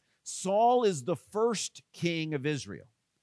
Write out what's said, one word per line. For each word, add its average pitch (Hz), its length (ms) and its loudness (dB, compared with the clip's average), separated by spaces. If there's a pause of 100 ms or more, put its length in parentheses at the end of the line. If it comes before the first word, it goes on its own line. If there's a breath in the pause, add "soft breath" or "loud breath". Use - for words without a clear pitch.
(220)
Saul 233 640 2
is 180 200 2
the 165 120 0
first - 640 -2 (100)
king 160 440 -2
of 135 100 -4
Israel. 131 420 -6 (360)